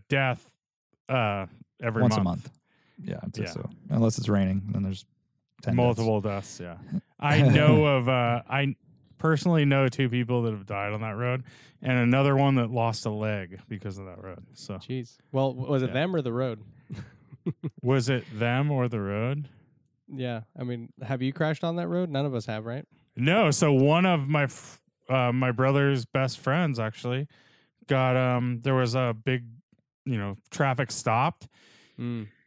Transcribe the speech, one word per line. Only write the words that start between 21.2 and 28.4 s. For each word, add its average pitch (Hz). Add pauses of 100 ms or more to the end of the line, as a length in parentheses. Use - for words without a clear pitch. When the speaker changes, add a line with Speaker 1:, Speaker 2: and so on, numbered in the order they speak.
Speaker 3:
you 135
crashed 156
on 170
that 170
road? 175
None 143
of 135
us 113
have, 110
right? 123 (320)
Speaker 1:
No. 160
So 147
one 147
of 147
my 147
f-, - (280)
uh, 123
my 127
brother's 135
best 131
friends 143
actually 123 (640)
got, 131
um, 123